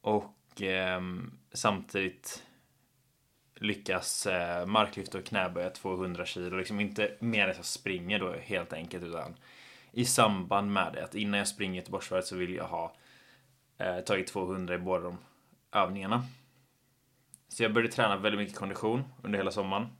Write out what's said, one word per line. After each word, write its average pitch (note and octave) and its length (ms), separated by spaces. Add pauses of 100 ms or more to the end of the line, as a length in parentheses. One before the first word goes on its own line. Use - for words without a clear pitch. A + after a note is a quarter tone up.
Och, - 600
ehm, F#2 760 (140)
samtidigt - 920 (1160)
lyckas, G2 640
eh, F2 400
marklyfta G#2 520
och F#2 60
knäböja F2+ 460
tvåhundra F#2 560
kilo. F2+ 300
Liksom G2 240
inte G#2 380
mer A2+ 260
än F#2 60
att F2+ 60
jag F2 80
springer F#2+ 540
då, F#2 140
helt E2+ 400
enkelt, E2 320
utan E2+ 320 (560)
i A#2 120
samband G2+ 680
med F2+ 200
det, D#2+ 120
att - 100
innan G2+ 240
jag G2+ 100
springer F#2+ 280
Göteborgsvarvet F#2 500
så F#2 100
vill F2+ 180
jag E2+ 100
ha, E2 320 (840)
eh, F2+ 220
tagit F#2+ 260
tvåhundra F#2 480
i F2+ 40
båda F2+ 260
de F2+ 140 (540)
övningarna. G2 540 (1200)
Så - 140
jag A2 100
började A#2 200
träna G#2+ 240
väldigt G#2 220
mycket G2+ 180
kondition A2 480 (180)
under G2+ 160
hela F#2+ 120
sommaren. G2 360 (140)